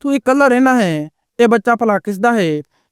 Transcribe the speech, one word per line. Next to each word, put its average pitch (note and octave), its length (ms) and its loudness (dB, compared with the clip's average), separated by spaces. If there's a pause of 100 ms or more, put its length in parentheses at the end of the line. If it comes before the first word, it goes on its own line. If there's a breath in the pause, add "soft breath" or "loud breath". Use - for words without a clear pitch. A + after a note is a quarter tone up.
ਤੂੰ C#4 140 -2
ਇਕੱਲਾ C4+ 340 2
ਰਹਿਣਾ B3+ 320 2
ਹੈ। D#3 280 -2 (320)
ਇਹ A#3+ 80 4
ਬੱਚਾ A#3 260 0
ਭਲਾ G#3+ 240 0
ਕਿਸ G3 200 -8
ਦਾ A#3 140 0
ਹੈ? D#3+ 300 -2 (300)